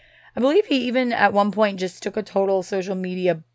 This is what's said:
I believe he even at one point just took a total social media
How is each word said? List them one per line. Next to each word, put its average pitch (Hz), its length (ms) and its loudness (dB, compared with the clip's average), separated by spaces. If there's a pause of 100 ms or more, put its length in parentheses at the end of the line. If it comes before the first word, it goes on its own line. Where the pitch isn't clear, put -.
(340)
I 220 60 -4
believe 302 260 4
he 285 100 2 (100)
even 247 260 0
at 202 200 2
one 202 180 2
point 196 300 0
just 185 220 -6
took 202 140 -6
a 214 60 -2
total 190 400 0
social 190 320 -4
media 180 480 -2 (120)